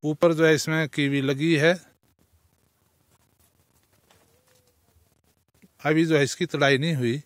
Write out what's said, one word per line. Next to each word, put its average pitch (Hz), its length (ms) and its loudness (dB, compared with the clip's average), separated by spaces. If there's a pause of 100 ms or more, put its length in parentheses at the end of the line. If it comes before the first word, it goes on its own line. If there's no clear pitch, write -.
ऊपर 151 300 0
जो 160 120 2
है 160 100 6
इसमें 160 340 -2
कीवी 139 320 -2
लगी 143 340 -2
है, 160 180 4 (4000)
अभी 156 240 0
जो 160 120 2
है 143 60 4
इसकी 156 240 -4
तड़ाई 139 300 0
नहीं 160 180 -2
हुई। 127 300 -4